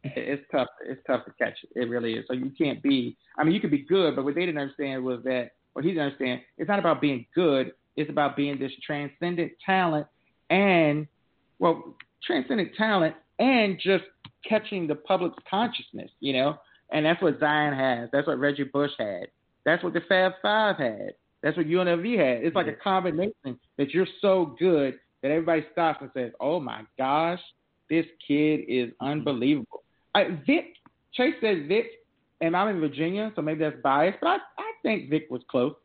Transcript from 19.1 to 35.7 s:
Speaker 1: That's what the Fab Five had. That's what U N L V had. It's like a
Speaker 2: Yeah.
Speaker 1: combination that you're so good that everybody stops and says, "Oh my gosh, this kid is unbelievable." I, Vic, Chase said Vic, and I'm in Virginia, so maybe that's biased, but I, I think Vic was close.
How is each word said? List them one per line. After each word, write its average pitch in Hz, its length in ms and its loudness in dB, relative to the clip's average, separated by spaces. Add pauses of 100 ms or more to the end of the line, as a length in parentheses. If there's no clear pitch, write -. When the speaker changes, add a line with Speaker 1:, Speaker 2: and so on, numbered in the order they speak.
Speaker 1:
That's 170 200 2
what 170 80 -4
the 170 160 -2
Fab 185 240 2 (100)
Five 208 360 2
had. 104 320 -4 (320)
That's 156 140 0
what 165 100 0
U 170 140 2
N 180 60 2
L 170 120 2
V 220 160 -2
had. 127 280 2
It's 165 140 0
like 165 100 0
a 156 40 -2
Speaker 2:
Yeah. - 120 -10
Speaker 1:
combination 180 760 -2 (160)
that 139 140 -2
you're 175 160 2 (140)
so 180 380 2
good 156 400 2 (240)
that 135 80 0
everybody 160 400 2
stops 160 300 0
and 135 120 -14
says, 120 280 -6
"Oh 151 180 0
my 113 260 -8 (140)
gosh, 156 420 0 (480)
this 160 180 2 (200)
kid 151 400 2
is 123 340 -2
unbelievable." 139 840 -2 (300)
I, 185 320 2
Vic, 320 260 2 (400)
Chase 254 280 2
said 180 280 0
Vic, 220 180 2 (540)
and 165 160 0
I'm 202 120 2
in 190 120 -2
Virginia, 170 560 -2
so 156 60 -4
maybe 156 180 -2
that's 151 220 0
biased, 147 380 2
but 320 80 0
I, 370 100 2 (200)
I 440 140 -10 (100)
think 196 280 -2
Vic 156 200 0
was 123 180 -8
close. 135 260 0 (100)